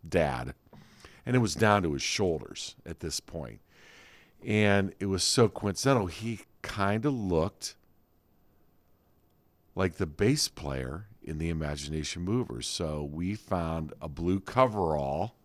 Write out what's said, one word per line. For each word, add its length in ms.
dad. 460
And 80
it 60
was 140
down 280
to 120
his 80
shoulders 800
at 160
this 180
point. 420
And 560
it 60
was 180
so 240
coincidental. 580
He 340
kinda 480
looked 640
like 220
the 100
bass 420
player 600
in 160
the 100
Imagination 760
Movers. 440
So 360
we 320
found 680
a 80
blue 300
coverall 960